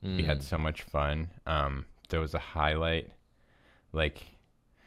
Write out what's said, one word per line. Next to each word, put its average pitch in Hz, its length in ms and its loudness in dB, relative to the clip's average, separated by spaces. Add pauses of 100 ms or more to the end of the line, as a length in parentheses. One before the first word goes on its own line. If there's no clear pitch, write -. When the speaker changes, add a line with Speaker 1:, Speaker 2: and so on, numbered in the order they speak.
Speaker 1:
We 92 220 0
had 76 160 2
Speaker 2:
Mm. - 20 -6
Speaker 1:
so 80 160 -2
much 78 240 -2
fun. 76 460 0 (180)
Um, 69 400 0 (240)
there 82 100 2
was 78 140 -2
a 78 40 -2
highlight. 80 720 0 (840)
Like, 78 300 0 (640)